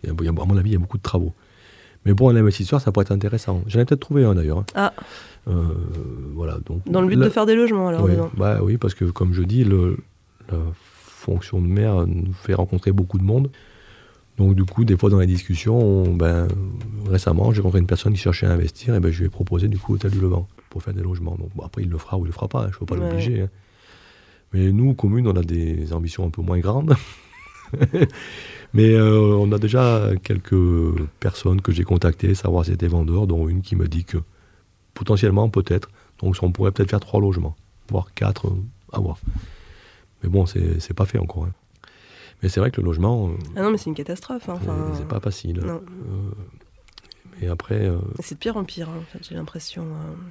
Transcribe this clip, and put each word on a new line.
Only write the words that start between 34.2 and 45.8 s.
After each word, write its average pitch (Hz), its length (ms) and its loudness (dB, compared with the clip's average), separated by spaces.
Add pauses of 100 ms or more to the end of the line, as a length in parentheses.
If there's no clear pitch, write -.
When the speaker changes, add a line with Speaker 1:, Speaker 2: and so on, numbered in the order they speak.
Speaker 1:
potentiellement, 104 540 2
peut-être. 92 400 -2 (300)
Donc, 92 220 0
on 90 100 0
pourrait 98 200 0
peut-être 98 180 0
faire 104 100 0
trois - 220 -2
logements, 85 340 -2 (340)
voire 92 260 -4
quatre, 98 320 -2
euh, 95 40 0 (400)
à - 80 -6
voir. 87 180 -4 (1040)
Mais 90 60 -2
bon, 92 160 4
c'est, 85 340 -2
c'est 85 140 -10
pas 95 120 2
fait - 140 -2
encore, 85 260 -4
hein. 90 80 -6 (880)
Mais 92 80 0
c'est 92 100 -2
vrai 98 120 2
que - 100 -4
le 95 40 -2
logement, 92 440 0
euh, - 20 -4 (240)
Speaker 2:
Ah 196 60 -4
non, 208 100 0
mais 214 60 0
c'est 196 120 -8
une 156 60 -6
catastrophe, 185 540 -10
hein, 180 120 -8
Speaker 1:
c'est, - 80 -6
Speaker 2:
enfin, 156 280 -6
Speaker 1:
c'est 76 100 -8
pas 107 120 -4
facile. 90 420 -6
Speaker 2:
non. 123 140 -6
Speaker 1:
Euh, 127 560 -10 (1080)